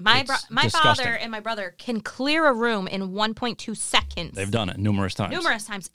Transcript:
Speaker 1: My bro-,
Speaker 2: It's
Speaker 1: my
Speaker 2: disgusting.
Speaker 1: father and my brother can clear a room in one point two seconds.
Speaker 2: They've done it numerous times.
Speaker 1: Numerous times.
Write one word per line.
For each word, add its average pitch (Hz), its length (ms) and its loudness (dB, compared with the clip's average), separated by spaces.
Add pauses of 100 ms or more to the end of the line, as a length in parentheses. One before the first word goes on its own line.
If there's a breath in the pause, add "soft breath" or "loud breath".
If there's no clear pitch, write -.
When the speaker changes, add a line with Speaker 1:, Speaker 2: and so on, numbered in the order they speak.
Speaker 1:
My 220 240 4
bro-, 269 120 -2
Speaker 2:
It's - 140 -8
Speaker 1:
my 240 140 2
Speaker 2:
disgusting. 311 420 4
Speaker 1:
father 233 100 -2
and 233 140 -6
my 220 100 -8
brother 214 380 -6
can 226 220 -4
clear 302 460 0
a 277 60 6
room 226 360 0
in 196 240 -4
one 214 220 0
point 226 240 -4
two - 160 -8
seconds. - 640 0
Speaker 2:
They've 98 140 -2
done 110 180 2
it 90 100 -6
numerous 98 360 0
times. - 180 -2
Speaker 1:
Numerous 285 320 0
times. 202 300 -10